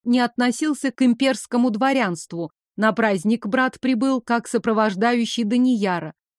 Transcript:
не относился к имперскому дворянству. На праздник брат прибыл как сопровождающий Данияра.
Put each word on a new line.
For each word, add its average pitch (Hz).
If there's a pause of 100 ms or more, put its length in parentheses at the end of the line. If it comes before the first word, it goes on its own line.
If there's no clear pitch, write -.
не 240
относился 247
к -
имперскому 247
дворянству. 202 (260)
На 220
праздник 214
брат 254
прибыл 262
как 233
сопровождающий 226
Данияра. 202 (240)